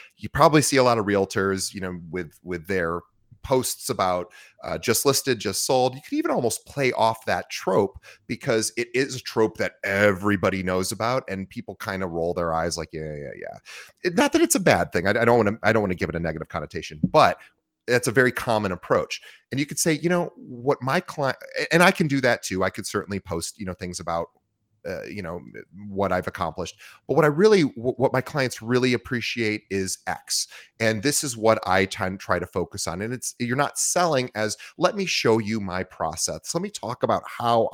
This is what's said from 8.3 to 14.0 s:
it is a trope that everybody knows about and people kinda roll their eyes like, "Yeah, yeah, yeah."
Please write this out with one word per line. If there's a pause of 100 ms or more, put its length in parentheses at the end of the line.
it
is
a
trope
that
everybody
knows
about
and
people
kinda
roll
their
eyes
like,
"Yeah,
yeah, (100)
yeah." (460)